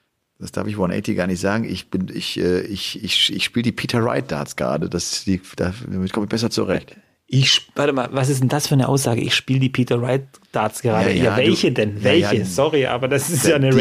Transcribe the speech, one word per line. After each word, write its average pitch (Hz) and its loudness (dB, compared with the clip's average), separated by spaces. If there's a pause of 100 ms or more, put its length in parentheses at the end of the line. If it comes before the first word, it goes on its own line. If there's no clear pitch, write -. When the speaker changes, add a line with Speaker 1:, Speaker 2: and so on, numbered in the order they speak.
(380)
Speaker 1:
Das 92 -12
darf 98 -4
ich 104 -6
one 92 0
eighty 104 -2
gar 90 0
nicht 92 -2
sagen. 101 0
Ich - -8
bin, 92 -4
ich, - -6
äh, 90 2
ich, - -8
ich, - 0
ich - -2
spiele 120 -2
die 120 0
Peter 120 -2
Wright 131 -2
Darts - -6
gerade. 73 -2
Das, - -6
die, 92 0 (160)
da, 90 -2 (140)
damit 92 -4
komme 107 -2
ich 104 -14
besser 110 -2
zurecht. 95 -2 (320)
Speaker 2:
Ich 135 2
sp-, - 2
warte 143 2
mal, 127 0
was 131 0
ist 139 0
denn 131 4
das 147 0
für 151 2
eine 131 4
Aussage? 131 2
Ich - -2
spiele - 0
die 131 2
Peter 123 0
Wright 131 0 (260)
Darts 107 -2
gerade. 110 2
Speaker 1:
Ja, 190 0
Speaker 2:
Ja, 127 2
Speaker 1:
ja, 104 0
Speaker 2:
welche 165 2
Speaker 1:
du, 143 0
Speaker 2:
denn? 104 -2
Speaker 1:
ja, 98 4
ja, 151 4
Speaker 2:
Welche? 107 0
Sorry, 135 0
aber 127 -2
das 139 0
ist 151 0
Speaker 1:
der, 165 4
Speaker 2:
ja 156 4
eine 135 4
Speaker 1:
die, 131 4